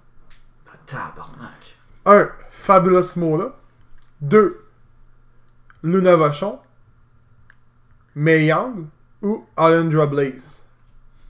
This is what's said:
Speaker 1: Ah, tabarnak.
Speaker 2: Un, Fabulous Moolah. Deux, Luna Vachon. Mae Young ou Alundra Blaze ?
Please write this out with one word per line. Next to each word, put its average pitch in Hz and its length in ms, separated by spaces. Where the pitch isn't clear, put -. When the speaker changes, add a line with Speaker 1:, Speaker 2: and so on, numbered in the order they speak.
Speaker 1:
Ah, - 100
tabarnak. - 920
Speaker 2:
Un, 196 240
Fabulous 180 680
Moolah. 170 380
Deux, 190 420
Luna 180 340
Vachon. 160 420
Mae 156 320
Young 175 400
ou 208 240
Alundra 165 500
Blaze ? 143 600